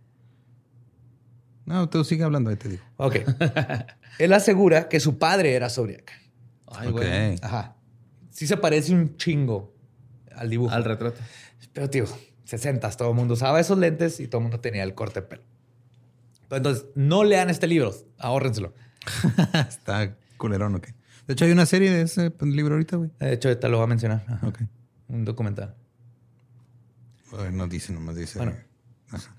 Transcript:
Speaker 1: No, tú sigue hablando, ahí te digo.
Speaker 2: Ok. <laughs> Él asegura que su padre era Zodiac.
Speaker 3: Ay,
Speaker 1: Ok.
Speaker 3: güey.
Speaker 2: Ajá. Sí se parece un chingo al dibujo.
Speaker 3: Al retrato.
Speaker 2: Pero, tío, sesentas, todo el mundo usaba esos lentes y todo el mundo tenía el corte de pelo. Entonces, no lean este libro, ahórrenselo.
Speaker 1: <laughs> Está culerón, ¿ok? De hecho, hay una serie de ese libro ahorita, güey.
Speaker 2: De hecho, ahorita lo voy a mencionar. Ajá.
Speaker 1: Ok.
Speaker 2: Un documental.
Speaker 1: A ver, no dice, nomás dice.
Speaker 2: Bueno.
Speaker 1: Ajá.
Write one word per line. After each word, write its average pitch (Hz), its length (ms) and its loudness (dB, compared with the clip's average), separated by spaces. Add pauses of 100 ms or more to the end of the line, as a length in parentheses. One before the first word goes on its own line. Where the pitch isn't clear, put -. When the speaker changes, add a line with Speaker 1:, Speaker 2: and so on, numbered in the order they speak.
(1700)
Speaker 1:
No, 170 220 -2
tú 160 160 0
sigue 160 200 0
hablando, 143 260 0
ahí 101 60 -2
te 101 140 -10
digo. 92 120 -10 (140)
Speaker 2:
Ok. 135 200 0 (520)
<laughs> - 500 -10
Él 170 140 4
asegura 190 560 6
que 156 120 2
su 135 180 0
padre 165 360 4
era 123 140 0
Zodiac. 117 440 -6 (540)
Speaker 3:
Ay, 120 220 -10
Speaker 1:
Ok. 117 80 0
Speaker 3:
güey. 98 460 0
Speaker 2:
Ajá. 107 340 -8 (540)
Sí - 160 -10
se 202 100 2
parece 156 380 2
un 165 220 2
chingo 127 580 -2 (600)
al 120 160 -8
dibujo. 117 240 0
Speaker 3:
Al 117 100 0
retrato. 113 360 -4 (520)
Speaker 2:
Pero, 139 180 -6
tío, 131 160 0 (380)
sesentas, 117 520 -4
todo 120 140 -2
el 117 60 2
mundo 120 180 0
usaba 135 260 2
esos 190 180 2
lentes 165 420 0
y 127 80 -10
todo 120 100 -4
el 117 60 -2
mundo 117 160 -4
tenía 101 220 -4
el 95 120 -6
corte 104 260 -8
de 95 60 -10
pelo. - 160 -20 (1080)
Entonces, 135 440 -2
no 156 300 4
lean 185 260 4
este 170 160 0
libro, 147 280 2 (240)
ahórrenselo. 123 540 -2 (500)
Speaker 1:
<laughs> 160 460 2
Está 101 480 -4 (220)
culerón, 104 380 -2
¿ok? 87 120 -10 (380)
De 131 80 -4
hecho, 165 100 2
hay 170 80 6
una 175 140 6
serie 190 240 4
de 170 120 2
ese 165 380 -2
libro 147 360 0
ahorita, 160 200 -2
güey. 165 140 -4 (100)
Speaker 2:
De 135 140 0
hecho, 127 140 0
ahorita 120 200 0
lo 117 80 2
voy 113 80 2
a 117 40 2
mencionar. 113 380 0
Ajá. 113 220 -4
Speaker 1:
Ok. - 120 -6 (480)
Speaker 2:
Un 117 180 -4
documental. 104 480 -6 (1600)
Speaker 1:
A 104 100 -10
ver, 92 100 -6
no 92 140 -4
dice, 87 260 -8
nomás 82 240 -8
dice. 85 220 -10
Speaker 2:
Bueno. 117 160 -4 (560)
Speaker 1:
Ajá. - 280 -14